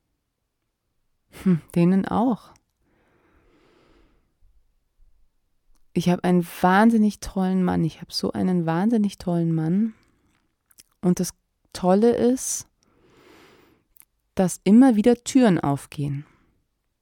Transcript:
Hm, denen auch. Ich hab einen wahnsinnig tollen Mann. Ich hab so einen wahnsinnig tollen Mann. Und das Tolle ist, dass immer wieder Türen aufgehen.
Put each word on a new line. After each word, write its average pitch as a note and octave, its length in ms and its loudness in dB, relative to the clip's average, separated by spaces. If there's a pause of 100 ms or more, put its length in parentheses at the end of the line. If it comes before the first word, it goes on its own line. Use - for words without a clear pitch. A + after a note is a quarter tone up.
(1400)
Hm, F3+ 180 0 (140)
denen F3+ 320 2
auch. G#3 460 -4 (3500)
Ich F3+ 160 0
hab F3+ 140 -2
einen F3+ 220 0 (140)
wahnsinnig G#3 600 2
tollen F#3 440 -4
Mann. F3+ 180 -2
Ich D#3+ 180 -6
hab - 120 -20
so - 200 -6
einen F#3 340 -2
wahnsinnig G3+ 520 -2
tollen E3+ 360 -2
Mann. F3+ 400 -2 (1080)
Und F3+ 180 0
das F3+ 120 -6 (420)
Tolle G3+ 400 2
ist, - 560 -4 (1700)
dass F#3 300 -2
immer A#3 320 6
wieder A#3+ 280 0
Türen A#3 340 2
aufgehen. C#3+ 680 -6 (760)